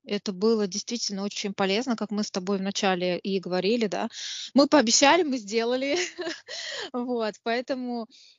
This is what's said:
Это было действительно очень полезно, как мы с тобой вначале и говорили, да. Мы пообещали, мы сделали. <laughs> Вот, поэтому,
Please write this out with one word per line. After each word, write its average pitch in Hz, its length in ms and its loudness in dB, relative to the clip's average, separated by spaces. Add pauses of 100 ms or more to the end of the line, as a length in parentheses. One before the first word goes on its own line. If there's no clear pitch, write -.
Это 208 280 -4
было 214 340 2
действительно 202 580 -6
очень 202 280 -4
полезно, 202 420 0
как 214 160 -4
мы 208 140 0
с - 60 -6
тобой 196 280 -2
вначале 185 600 0
и 196 200 -2
говорили, 185 480 0
да. 196 220 -2 (460)
Мы 277 120 8
пообещали, 285 560 6
мы 262 160 -2
сделали. 240 580 -2
<laughs> 349 480 -6 (480)
Вот, 240 500 -2
поэтому, 247 640 -4 (320)